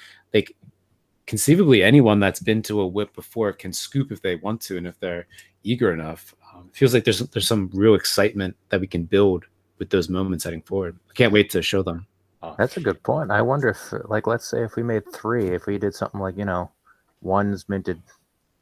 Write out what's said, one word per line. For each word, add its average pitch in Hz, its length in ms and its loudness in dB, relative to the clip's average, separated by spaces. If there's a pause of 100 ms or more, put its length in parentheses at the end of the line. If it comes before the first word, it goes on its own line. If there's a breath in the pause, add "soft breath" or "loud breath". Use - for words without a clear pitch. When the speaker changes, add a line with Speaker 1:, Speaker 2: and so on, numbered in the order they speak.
(340 soft breath)
Speaker 1:
like, 107 220 0 (720)
conceivably 139 560 4
anyone 110 360 8
that's 98 200 2
been 110 240 0
to 104 180 -2
a 95 60 0
Whip 101 260 -6
before 101 400 -6
can 92 200 -12
scoop 139 380 -6
if 98 100 -12
they 90 140 -2
want 104 260 -8
to 92 160 -10
and 87 100 -8
if 87 120 -16
they're 87 280 -8 (360 soft breath)
eager 113 300 0
enough. 80 420 -10 (180)
Um, - 200 -20
feels 127 200 4
like 117 120 4
there's, 95 140 2
there's - 280 -4
some 98 260 0
real 104 220 6
excitement 98 600 0 (140)
that 95 120 0
we 95 60 -4
can 85 180 -4
build 95 400 4 (340)
with 98 100 -8
those 90 200 0
moments 92 340 -2
heading 82 180 -8
forward. 92 360 -6 (120)
I - 40 -20
can't 117 200 2
wait 104 180 4
to 90 100 0
show 95 220 -2
them. 87 240 -8 (500)
Speaker 2:
That's 117 180 0
a 180 60 -6
good 104 220 -4
point. 135 280 -4
I 104 100 0
wonder 131 280 0
if, - 240 -8 (160)
like, 107 180 -2
let's - 180 -4
say - 180 -4
if 110 120 -8
we 117 80 -4
made 110 200 -4 (100)
three, 113 420 -2
if 87 100 -8
we 101 120 -4
did 98 180 -4
something 101 240 -8
like, 95 180 -6
you 104 80 -6
know, 90 240 -4 (520)
one's 101 480 -2
minted 92 320 -6 (600)